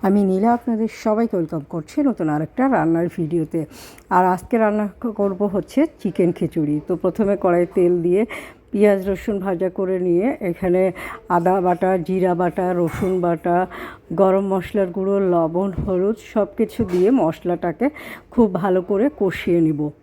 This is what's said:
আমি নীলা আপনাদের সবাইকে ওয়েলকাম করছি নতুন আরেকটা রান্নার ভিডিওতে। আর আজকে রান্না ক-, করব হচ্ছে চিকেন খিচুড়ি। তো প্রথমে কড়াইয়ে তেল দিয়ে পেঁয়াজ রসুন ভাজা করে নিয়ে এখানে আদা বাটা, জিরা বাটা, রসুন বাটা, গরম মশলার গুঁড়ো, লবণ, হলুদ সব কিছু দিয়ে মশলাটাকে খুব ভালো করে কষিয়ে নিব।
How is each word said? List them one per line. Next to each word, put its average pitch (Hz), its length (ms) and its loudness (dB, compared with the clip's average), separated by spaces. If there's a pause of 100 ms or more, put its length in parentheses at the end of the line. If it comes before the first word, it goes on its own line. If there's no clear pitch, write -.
আমি 202 220 4
নীলা 196 300 4
আপনাদের 226 340 -2 (160)
সবাইকে 220 320 0
ওয়েলকাম 165 340 -2
করছি 175 340 -4
নতুন 208 260 0
আরেকটা 160 400 -2
রান্নার 165 380 2 (100)
ভিডিওতে। 160 480 -2 (440)
আর 185 160 4
আজকে 185 320 0
রান্না 208 320 0 (120)
ক-, 247 60 -6
করব 202 360 -2
হচ্ছে 202 420 -2 (180)
চিকেন 180 280 0
খিচুড়ি। 151 560 -2
তো 185 80 -2
প্রথমে 196 460 -2
কড়াইয়ে 175 340 2
তেল 180 260 2
দিয়ে 180 240 2 (460)
পেঁয়াজ 202 380 2
রসুন 196 300 -4
ভাজা 185 300 -2
করে 185 300 -2
নিয়ে 180 400 0
এখানে 185 520 0 (380)
আদা 180 320 2
বাটা, 180 360 2
জিরা 180 380 0
বাটা, 180 380 -2
রসুন 180 480 0
বাটা, 175 460 0 (460)
গরম 190 340 2
মশলার 190 400 -2
গুঁড়ো, 196 320 -2
লবণ, 175 520 0
হলুদ 190 440 -2 (180)
সব 202 140 0 (100)
কিছু 220 280 -2
দিয়ে 180 260 2
মশলাটাকে 175 800 -2 (420)
খুব 214 220 4
ভালো 185 280 2
করে 202 280 0 (100)
কষিয়ে 180 420 0
নিব। 151 280 0 (140)